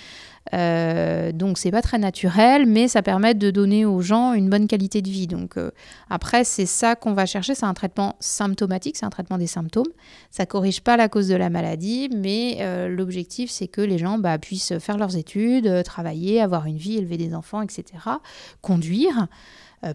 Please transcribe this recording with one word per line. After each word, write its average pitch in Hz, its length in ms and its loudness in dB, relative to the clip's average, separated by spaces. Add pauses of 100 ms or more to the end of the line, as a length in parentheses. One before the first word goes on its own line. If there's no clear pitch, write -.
(540)
Euh, 165 800 0
donc, 180 240 -2
c'est 180 140 -2
pas 214 100 2
très - 160 0
naturel, 214 720 4
mais 226 200 6
ça 233 140 2
permet 196 320 4
de 202 180 2
donner 202 320 4
aux 196 160 2
gens 220 320 2
une 196 180 2
bonne 208 180 4
qualité 202 340 0
de 190 80 -4
vie. 190 180 -4
Donc, 175 300 -6
euh, - 140 -6 (380)
après, 233 360 0
c'est 196 200 -2
ça 233 300 0
qu'on 233 160 -4
va 196 140 2
chercher. 196 280 -4
C'est 262 120 -4
un 190 80 0
traitement 196 480 -4
symptomatique, 196 760 -4
c'est - 100 -8
un 208 40 -4
traitement 185 280 -6
des 175 100 -2
symptômes. 180 420 -2 (420)
Ça 190 140 -2
corrige 190 340 0
pas 240 160 4
la 226 140 4
cause 202 180 2
de 185 80 4
la 180 140 2
maladie, 170 640 -2
mais, 214 460 -2
euh, 180 260 -4
l'objectif, 180 640 -6
c'est - 160 -8
que - 140 -4
les 196 160 0
gens, 185 220 -2
bah, 175 180 0
puissent 180 420 -6
faire 202 180 -4
leurs 190 200 -2
études, 226 500 0
euh, 180 160 2
travailler, 175 560 -2
avoir 180 260 2
une 156 120 -4
vie, 190 180 -6
élever 175 220 -4
des 165 180 -4
enfants, 180 260 -8
et 208 80 -4
cetera, 226 520 -8 (400)
conduire, 196 680 2 (560)
euh, 156 120 -4